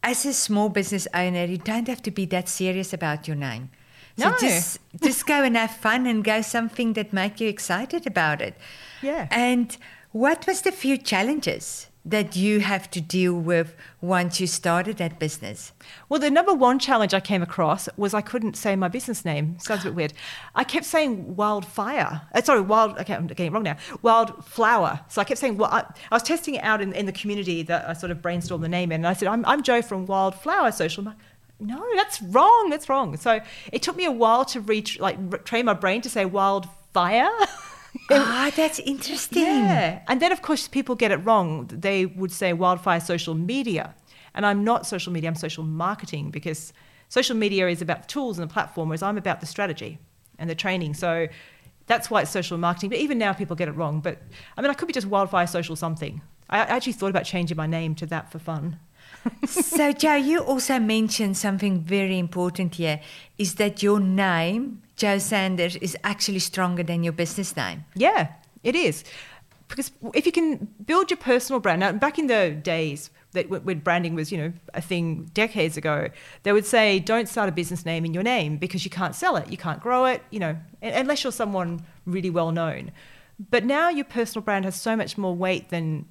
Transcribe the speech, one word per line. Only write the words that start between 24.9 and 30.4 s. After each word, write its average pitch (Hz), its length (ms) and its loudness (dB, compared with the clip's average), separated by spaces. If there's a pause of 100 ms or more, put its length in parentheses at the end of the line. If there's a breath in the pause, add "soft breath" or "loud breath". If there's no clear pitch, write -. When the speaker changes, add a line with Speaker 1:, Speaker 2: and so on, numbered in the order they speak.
Speaker 2:
So - 120 -4
I 202 40 2
kept - 160 -2
saying, 233 160 0
well, 208 160 2
I, 233 80 2 (320 loud breath)
I - 20 2
was 233 80 4
testing 311 320 -2
it - 80 -6
out 214 180 2
in, 190 120 -2
in 202 140 -2
the 190 60 -4
community 190 520 -4
that 170 240 -2
I 165 60 -6
sort 175 180 -6
of 165 60 -6
brainstormed 175 420 -4
the 160 80 -4
name 175 240 0
in. 160 80 -2
And 165 80 2
I 185 60 2
said, 190 120 -2
"I'm, 226 200 2
I'm 277 180 4
Joe 240 180 4
from 190 240 -6
Wildflower 196 680 2